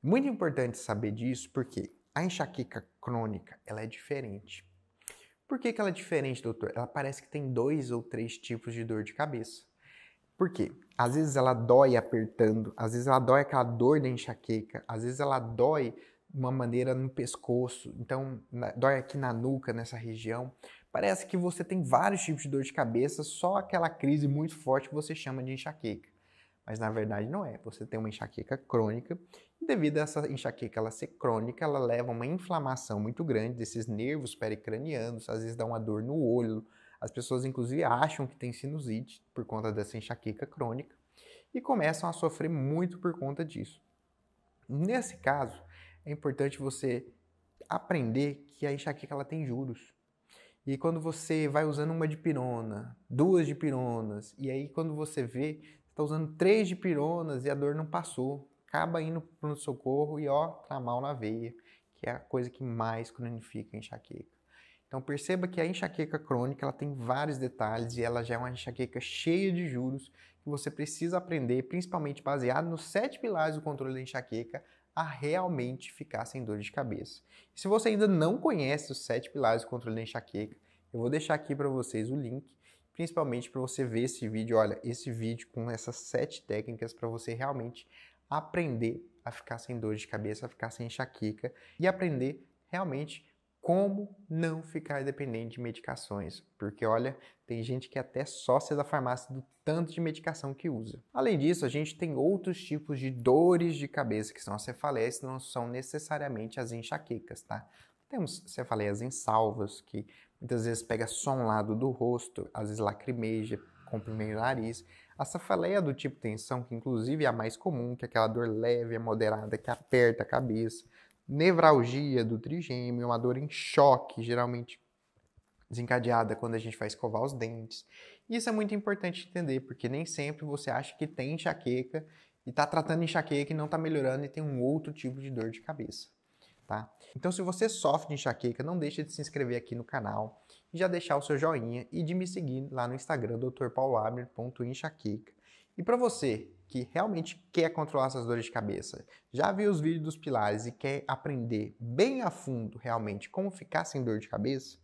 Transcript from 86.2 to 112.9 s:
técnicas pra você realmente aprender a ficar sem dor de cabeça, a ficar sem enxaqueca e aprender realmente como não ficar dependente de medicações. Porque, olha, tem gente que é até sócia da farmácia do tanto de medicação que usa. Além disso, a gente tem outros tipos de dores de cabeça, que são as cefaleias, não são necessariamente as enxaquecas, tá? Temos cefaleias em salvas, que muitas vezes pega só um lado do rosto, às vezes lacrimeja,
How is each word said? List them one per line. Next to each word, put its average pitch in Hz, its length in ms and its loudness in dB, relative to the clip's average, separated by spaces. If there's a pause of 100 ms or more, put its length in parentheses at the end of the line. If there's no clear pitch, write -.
técnicas 113 520 -6
pra 117 140 -6
você 117 260 -6
realmente 123 520 -6 (440)
aprender 139 760 0 (160)
a 120 80 -8
ficar - 280 -10
sem 120 200 -8
dor 107 180 0
de 107 120 -10
cabeça, 107 380 -4
a - 20 -8
ficar 117 220 -6
sem 117 160 -10
enxaqueca 117 680 -6 (260)
e 170 80 2
aprender 156 560 0 (260)
realmente 156 580 -6 (340)
como 196 560 2 (140)
não 160 320 0
ficar 151 420 -4
dependente 117 520 -4
de 127 40 -8
medicações. 110 800 -6 (160)
Porque, 104 300 -4
olha, 120 320 2 (280)
tem 117 180 -6
gente 127 240 -4
que - 100 -6
é - 20 -4
até 131 240 -4
sócia 143 520 2
da 143 80 0
farmácia 131 500 -2
do 135 100 -10 (200)
tanto 160 280 0
de - 80 -6
medicação 156 540 -4
que 165 160 -4
usa. 113 320 -6 (100)
Além 180 240 4
disso, 151 300 4
a - 20 2
gente 147 300 -2
tem 160 160 -2
outros 180 480 2
tipos 151 380 -4
de 131 100 -2
dores 160 640 6
de 143 140 -4
cabeça, 110 440 -2
que - 80 -18
são 101 140 -6
as 107 80 -6
cefaleias, 123 580 -2
não 131 200 -8
são 123 260 -6
necessariamente 135 920 -6
as 120 100 -4
enxaquecas, - 720 -8
tá? - 260 -10 (400)
Temos 196 380 -6
cefaleias 107 560 -2
em 123 80 -4
salvas, 110 720 2
que - 260 -10 (340)
muitas 120 240 0
vezes 117 200 -2
pega 113 240 0
só - 260 -2
um 127 120 0
lado 107 280 2
do 127 160 2
rosto, 120 640 -2
às 107 140 -4
vezes 107 100 -4
lacrimeja, 110 800 -2 (280)